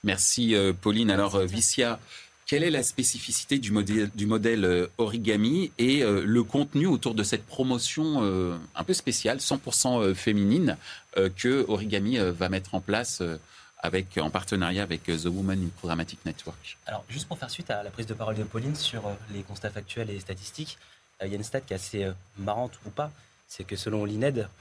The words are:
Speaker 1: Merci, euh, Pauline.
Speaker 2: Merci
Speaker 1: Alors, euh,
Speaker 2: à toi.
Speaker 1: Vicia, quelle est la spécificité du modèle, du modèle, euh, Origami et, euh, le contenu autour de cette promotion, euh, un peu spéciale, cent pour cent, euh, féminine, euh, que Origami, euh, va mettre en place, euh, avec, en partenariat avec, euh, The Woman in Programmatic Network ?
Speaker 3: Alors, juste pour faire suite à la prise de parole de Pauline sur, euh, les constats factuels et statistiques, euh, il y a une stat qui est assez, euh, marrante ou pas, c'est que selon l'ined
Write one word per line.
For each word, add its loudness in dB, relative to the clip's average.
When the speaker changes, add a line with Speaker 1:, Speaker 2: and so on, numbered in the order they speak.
Speaker 1:
Merci, 2
euh, 4
Pauline. 0
Speaker 2:
Merci 4
Speaker 1:
Alors, 0
euh, 4
Speaker 2:
à 0
toi. -4
Speaker 1:
Vicia, 2
quelle 2
est 2
la 0
spécificité 0
du -2
modèle, 2
du 0
modèle, 2
euh, 4
Origami 2
et, 4
euh, 4
le 6
contenu 2
autour 2
de 2
cette -2
promotion, 0
euh, 0
un -4
peu 0
spéciale, 0
cent 0
pour -4
cent, 4
euh, 4
féminine, 4
euh, 4
que 2
Origami, 0
euh, 2
va -2
mettre -2
en -2
place, -2
euh, -2
avec, 0
en 2
partenariat 0
avec, -4
euh, 2
The -4
Woman 0
in -2
Programmatic -4
Network ? -10
Speaker 3:
Alors, -8
juste -8
pour -10
faire -12
suite -10
à -4
la -10
prise -8
de -6
parole -4
de -4
Pauline -4
sur, -6
euh, -4
les -6
constats -10
factuels -8
et -8
statistiques, -12
euh, -6
il -6
y -4
a -6
une -6
stat -6
qui -8
est -4
assez, -4
euh, -2
marrante -4
ou -10
pas, -6
c'est -12
que -8
selon -2
l'ined 0